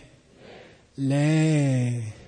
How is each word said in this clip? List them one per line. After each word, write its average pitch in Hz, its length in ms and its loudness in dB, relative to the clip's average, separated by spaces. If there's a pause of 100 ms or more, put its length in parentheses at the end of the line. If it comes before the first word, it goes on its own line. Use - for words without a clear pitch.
(960)
Le. 139 1040 2 (260)